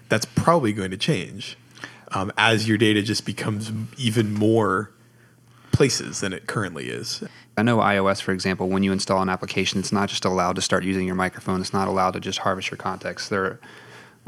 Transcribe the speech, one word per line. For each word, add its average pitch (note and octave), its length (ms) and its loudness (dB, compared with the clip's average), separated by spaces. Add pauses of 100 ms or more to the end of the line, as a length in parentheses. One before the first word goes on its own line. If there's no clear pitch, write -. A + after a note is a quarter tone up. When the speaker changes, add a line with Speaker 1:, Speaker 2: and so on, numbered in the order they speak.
Speaker 1:
That's A2+ 160 2
probably D3 480 2
going F#2+ 180 -4
to F#2 60 -6
change, - 600 -4 (540)
um, G2 260 -4
as A2 300 4
your A2 100 4
data G#2+ 240 4
just G#2 240 -4
becomes A2 460 -6 (260)
even A2 360 0
more G#2+ 580 2 (800)
places - 480 2
than G2 140 -2
it - 140 -10
currently E2 420 -6
is. - 340 -8 (340)
Speaker 2:
I G#2+ 60 2
know A#2+ 160 4
I G2+ 180 4
O F#2+ 100 4
S, G2 120 2
for - 140 -2
example, F#2 340 -2
when F#2+ 160 2
you G2 80 2
install F#2+ 300 2
an F#2+ 80 0
application, F#2 500 -2
it's F#2 140 -2
not G2+ 160 0
just - 160 -4
allowed F#2 320 0
to F#2+ 40 -4
start F#2 220 0
using F#2+ 240 0
your F#2 80 -2
microphone. F#2 460 -2
It's F#2 100 -6
not F#2+ 160 0
allowed F#2 240 2
to F#2 80 -8
just F#2+ 200 -6
harvest F#2+ 320 -2
your F#2+ 60 -10
contacts. F#2 520 -8
There, F#2+ 300 -2 (680)